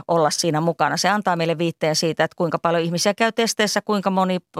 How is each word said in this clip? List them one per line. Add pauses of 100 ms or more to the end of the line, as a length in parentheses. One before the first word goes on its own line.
olla
siinä
mukana.
Se
antaa
meille
viitteen
siitä,
että
kuinka
paljon
ihmisiä
käy
testeissä,
kuinka
moni (220)